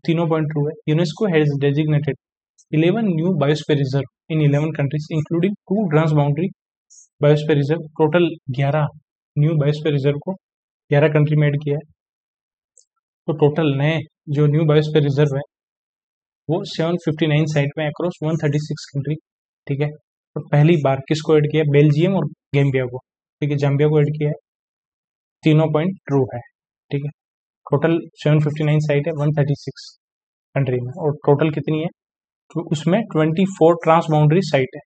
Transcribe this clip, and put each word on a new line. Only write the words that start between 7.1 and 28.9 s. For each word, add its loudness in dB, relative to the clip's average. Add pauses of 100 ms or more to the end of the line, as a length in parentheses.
biosphere 2
reserve। -2 (160)
टोटल 2 (300)
ग्यारह 0 (480)
न्यू 2
बायोस्फीयर 0
रिजर्व 0
को -8 (580)
ग्यारह 4
कंट्री 2
में 4
ऐड -2
किया -2
है। -8 (1400)
तो -2
टोटल 2
नए 0 (360)
जो 2
न्यू 2
बायोस्फीयर 2
रिजर्व 0
है, -4 (1080)
वो -2
सेवन -4
फिफ्टी -2
नाइन 2
साइट -2
में -2
across -6
वन -2
थर्टी 0
सिक्स -10
कंट्री, -6 (520)
ठीक -4
है। -2 (460)
और -8
पहली 4
बार 0
किसको 0
ऐड 2
किया? 0
बेल्जियम 4
और -2 (300)
गैम्बिया 2
को, -10 (440)
ठीक -2
है, -2
जाम्बिया 2
को 2
ऐड 2
किया -2
है। -6 (1080)
तीनों 4
पॉइंट -2 (100)
ट्रू 0 (100)
है, -10 (520)
ठीक -6
है। -8 (600)
टोटल 0 (180)
सेवन 2
फिफ्टी -2
नाइन 2
साइट 0